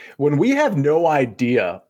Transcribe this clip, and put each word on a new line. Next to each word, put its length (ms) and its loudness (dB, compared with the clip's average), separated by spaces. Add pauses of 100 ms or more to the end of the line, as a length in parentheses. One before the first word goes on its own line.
(160)
When 220 0
we 140 2
have 260 0
no 280 2
idea 840 -2